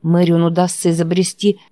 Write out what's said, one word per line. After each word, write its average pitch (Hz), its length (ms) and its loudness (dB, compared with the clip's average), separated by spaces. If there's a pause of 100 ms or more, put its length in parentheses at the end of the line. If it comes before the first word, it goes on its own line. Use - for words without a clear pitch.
Мэрион 170 400 2
удастся 175 480 -2
изобрести 175 680 -2 (140)